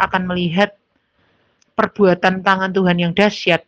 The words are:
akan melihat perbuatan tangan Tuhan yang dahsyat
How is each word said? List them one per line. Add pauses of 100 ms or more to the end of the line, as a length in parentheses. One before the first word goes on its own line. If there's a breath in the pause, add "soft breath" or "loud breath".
akan
melihat (1040)
perbuatan
tangan
Tuhan
yang
dahsyat